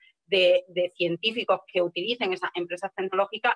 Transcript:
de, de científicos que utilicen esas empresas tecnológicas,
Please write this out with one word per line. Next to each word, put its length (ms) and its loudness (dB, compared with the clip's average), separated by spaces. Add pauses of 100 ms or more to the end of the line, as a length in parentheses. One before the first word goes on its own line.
(260)
de, 420 4
de 280 -2
científicos 680 0
que 160 -2
utilicen 500 -4
esas 220 -4
empresas 400 -8
tecnológicas, 600 -2